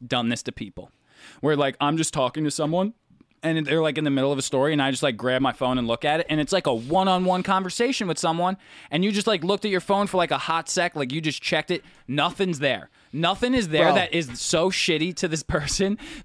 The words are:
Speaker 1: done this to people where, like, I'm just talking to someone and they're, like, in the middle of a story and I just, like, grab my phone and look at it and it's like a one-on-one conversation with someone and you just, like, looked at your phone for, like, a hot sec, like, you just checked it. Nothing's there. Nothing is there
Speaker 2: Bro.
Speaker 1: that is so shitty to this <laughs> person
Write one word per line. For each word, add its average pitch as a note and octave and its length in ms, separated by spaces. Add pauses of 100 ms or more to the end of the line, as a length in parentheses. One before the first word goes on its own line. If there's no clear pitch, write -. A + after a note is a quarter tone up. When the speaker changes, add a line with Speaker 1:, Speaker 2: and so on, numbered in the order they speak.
Speaker 1:
done A#2+ 240
this A#2 140
to B2 80
people - 400 (500)
where, D3 140
like, C#3 260
I'm D3 160
just D#3+ 160
talking C#3+ 300
to D3 80
someone F3 420 (500)
and D#3+ 220
they're, D3+ 160
like, D3+ 160
in D#3 60
the D3+ 80
middle C#3 200
of C#3+ 60
a C3+ 60
story C#3 300
and D3 80
I C3+ 100
just, B2+ 120
like, C3 140
grab B2+ 240
my C3 100
phone B2+ 260
and A#2+ 100
look A#2 180
at D3+ 160
it - 80
and D#3 100
it's D3 140
like F#3 140
a C3+ 60
one-on-one F3+ 680
conversation F#3+ 640
with D#3+ 120
someone F3 380 (340)
and E3 120
you G#3 80
just, G3+ 160
like, F#3+ 160
looked G3 220
at G#3 60
your F3+ 100
phone G3+ 260
for, F#3+ 100
like, F3 140
a C#3+ 60
hot E3 320
sec, F3 260
like, C3+ 160
you D#3 100
just D3+ 200
checked D#3 300
it. F3 120 (240)
Nothing's D3+ 520
there. B2+ 300 (220)
Nothing F#3+ 420
is A3+ 160
there D#3 160
Speaker 2:
Bro. F3+ 100
Speaker 1:
that F3+ 180
is C#3 260
so F3 300
shitty E3+ 480
to F#3+ 100
this D#3 160
<laughs> - 140
person F#3+ 400 (280)